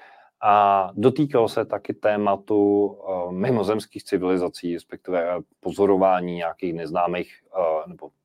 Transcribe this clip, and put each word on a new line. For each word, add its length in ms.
a 520
dotýkalo 560
se 160
taky 280
tématu, 1040
eh, 320
mimozemských 720
civilizací, 680
respektive, 500
eh, 180
pozorování 760
nějakých 380
neznámých, 600
eh, 340
nebo 200